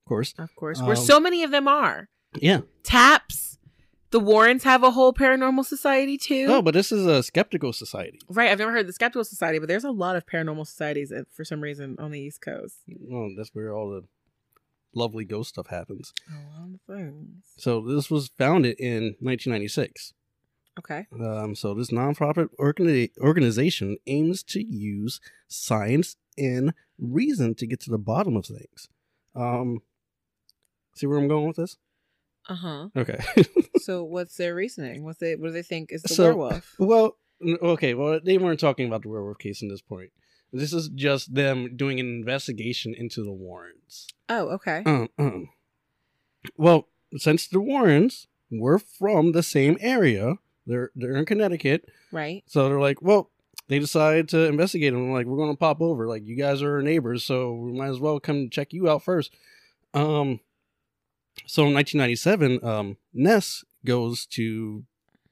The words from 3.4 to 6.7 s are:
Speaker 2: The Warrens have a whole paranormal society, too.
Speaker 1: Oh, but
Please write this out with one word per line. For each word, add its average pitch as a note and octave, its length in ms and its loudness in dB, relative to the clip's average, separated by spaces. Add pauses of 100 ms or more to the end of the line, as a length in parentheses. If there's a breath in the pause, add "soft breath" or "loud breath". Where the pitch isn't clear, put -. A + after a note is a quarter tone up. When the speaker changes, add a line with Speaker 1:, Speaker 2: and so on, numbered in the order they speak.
Speaker 2:
The A3+ 80 4
Warrens A3+ 440 6
have B3+ 200 6
a B3+ 80 8
whole B3+ 220 6
paranormal C4 520 2
society, C#4 520 0
too. C4+ 320 0
Speaker 1:
Oh, C4 120 4
but E3 120 2